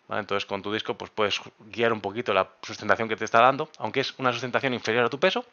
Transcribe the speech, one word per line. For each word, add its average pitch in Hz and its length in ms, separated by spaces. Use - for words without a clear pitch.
¿vale? 110 140
Entonces 98 260
con 98 160
tu 101 100
disco, 107 240
pues, 98 140
puedes 101 280
guiar 113 340
un 107 80
poquito 104 320
la 95 160
sustentación 110 440
que 110 80
te 110 100
está 117 140
dando, 135 380
aunque 113 220
es - 180
una 131 140
sustentación 120 420
inferior 117 320
a 120 40
tu 131 100
peso 190 340